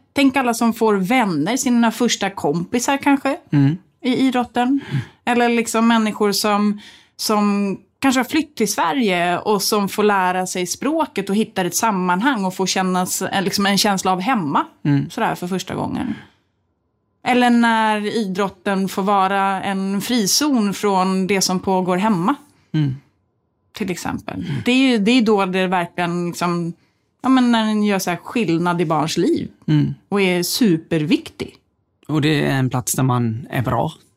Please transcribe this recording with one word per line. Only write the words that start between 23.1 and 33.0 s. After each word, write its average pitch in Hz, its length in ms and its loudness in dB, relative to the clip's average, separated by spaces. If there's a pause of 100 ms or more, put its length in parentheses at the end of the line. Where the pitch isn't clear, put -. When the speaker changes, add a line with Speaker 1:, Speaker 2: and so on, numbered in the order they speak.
Speaker 1:
Till 190 180 -6
exempel. - 440 -8
Speaker 2:
Mm. 143 300 -6
Speaker 1:
Det 240 60 2
är 262 200 4
ju, 233 60 2
det 202 140 2
är 254 100 6
då 208 240 2
det 185 220 0
verkligen 175 600 -2
liksom, 175 460 -2 (480)
ja, 254 80 0
men 247 220 4
när 226 140 2
den 214 180 0
gör 202 160 2
så 185 100 -4
här 170 80 -2
skillnad 175 640 0
i 170 40 2
barns 156 320 -2
liv. 247 320 0 (180)
Speaker 2:
Mm. 143 260 2 (160)
Speaker 1:
Och 202 120 0
är 180 220 2
superviktig. 170 1120 0 (520)
Speaker 2:
Och 147 140 0
det 147 240 2
är 147 100 0
en 131 140 0
plats - 240 -4
där 139 100 0